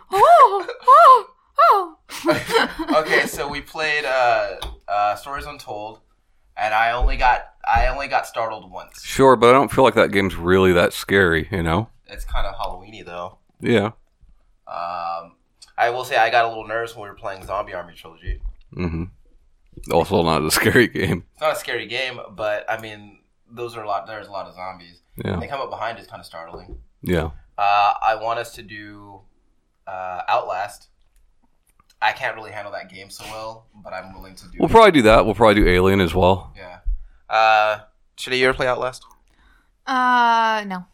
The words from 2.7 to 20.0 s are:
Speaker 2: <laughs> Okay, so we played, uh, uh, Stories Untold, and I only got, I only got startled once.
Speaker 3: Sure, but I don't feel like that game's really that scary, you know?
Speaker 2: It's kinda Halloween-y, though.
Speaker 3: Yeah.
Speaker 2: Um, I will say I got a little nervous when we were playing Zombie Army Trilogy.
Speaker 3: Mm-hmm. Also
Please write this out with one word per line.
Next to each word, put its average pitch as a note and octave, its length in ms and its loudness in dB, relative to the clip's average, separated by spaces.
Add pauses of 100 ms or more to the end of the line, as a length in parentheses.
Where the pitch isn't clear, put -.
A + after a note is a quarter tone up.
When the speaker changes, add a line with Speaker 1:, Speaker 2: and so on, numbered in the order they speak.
Speaker 2:
<laughs> - 80 -
Okay, D#3 220 0
so D3+ 200 -8
we C#3+ 140 -10
played, D3+ 420 -4
uh, A#2+ 520 0 (340)
uh, G#2 260 0
Stories C#3 300 -12
Untold, A2 560 -16 (560)
and G#2+ 160 -4
I A2+ 180 2
only B2+ 240 0
got, B2 300 2 (260)
I A#2+ 160 2
only C3+ 200 -6
got C3 180 -2
startled A2 460 -8
once. - 320 -18
Speaker 3:
Sure, C3 320 6
but A#2 140 6
I B2 40 8
don't B2+ 180 4
feel C3 120 4
like A#2 120 6
that F#2+ 160 4
game's G2 240 0
really F#2 380 4
that E2+ 200 2
scary, E2 580 2
you F#2+ 100 -4
know? E2 280 -2 (180)
Speaker 2:
It's - 180 -16
kinda - 320 -4
Halloween-y, G2 480 -12
though. F2 320 -14 (240)
Speaker 3:
Yeah. A2 300 0 (760)
Speaker 2:
Um, E2+ 680 -10 (420)
I A#2 140 0
will B2+ 120 -6
say B2 140 -4
I A2+ 140 2
got A#2 140 2
a - 20 -2
little A2 200 -10
nervous A#2 280 -8
when A#2+ 80 -16
we G2+ 60 -16
were G2 60 -20
playing F#2+ 300 -14
Zombie G2+ 280 -8
Army F2 200 -12
Trilogy. E2+ 480 -12 (340)
Speaker 3:
Mm-hmm. E2 280 -6 (880)
Also F2+ 300 0